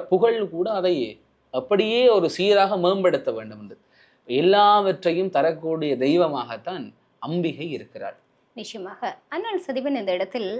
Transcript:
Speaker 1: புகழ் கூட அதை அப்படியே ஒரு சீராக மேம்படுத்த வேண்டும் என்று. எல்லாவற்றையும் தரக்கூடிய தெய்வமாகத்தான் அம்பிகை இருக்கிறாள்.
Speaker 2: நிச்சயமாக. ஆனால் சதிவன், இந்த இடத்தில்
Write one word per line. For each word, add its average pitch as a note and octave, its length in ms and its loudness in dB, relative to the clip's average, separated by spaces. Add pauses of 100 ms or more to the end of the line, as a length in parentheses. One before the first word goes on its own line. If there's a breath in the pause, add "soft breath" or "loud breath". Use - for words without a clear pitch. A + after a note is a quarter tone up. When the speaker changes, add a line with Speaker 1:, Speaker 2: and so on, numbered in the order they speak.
Speaker 1:
புகழ் A3+ 320 2 (120)
கூட E3 240 -4
அதை F#3 200 0 (640)
அப்படியே G#3+ 540 0
ஒரு F#3+ 220 4
சீராக G3 460 2
மேம்படுத்த F3 560 2
வேண்டும் A2 300 -12
என்று. G2+ 140 -18 (520 soft breath)
எல்லாவற்றையும் F#3+ 1080 4
தரக்கூடிய D#3+ 600 0
தெய்வமாகத்தான் C#3 880 -2 (380)
அம்பிகை D#3 480 -4
இருக்கிறாள். G2+ 460 -12 (400)
Speaker 2:
நிச்சயமாக. G#3 440 -14 (280)
ஆனால் G4+ 340 -6
சதிவன், C4+ 380 -4
இந்த F#3+ 140 -2
இடத்தில் F#3+ 340 -4 (120)